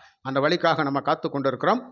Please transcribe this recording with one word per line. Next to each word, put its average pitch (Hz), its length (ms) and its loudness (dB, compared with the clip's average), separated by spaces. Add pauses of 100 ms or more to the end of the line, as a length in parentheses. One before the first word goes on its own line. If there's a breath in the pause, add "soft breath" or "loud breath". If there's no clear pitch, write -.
(220 soft breath)
அந்த 135 180 -4
வழிக்காக 160 440 2
நம்ம 139 180 -2
காத்து 156 280 -2
கொண்டிருக்கிறோம். 139 640 0